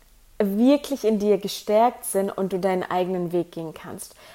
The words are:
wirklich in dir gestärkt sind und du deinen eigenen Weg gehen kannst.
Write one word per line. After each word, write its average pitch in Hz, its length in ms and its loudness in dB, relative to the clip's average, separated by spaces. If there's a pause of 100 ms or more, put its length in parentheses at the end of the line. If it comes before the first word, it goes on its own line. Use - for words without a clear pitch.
(380)
wirklich 240 680 2
in 220 140 2
dir 208 180 4
gestärkt 214 680 0
sind 196 260 -2
und 190 220 -4
du 190 80 -2
deinen 185 240 0
eigenen 180 480 -2
Weg 170 220 -2
gehen 160 200 -10
kannst. - 420 -16 (200)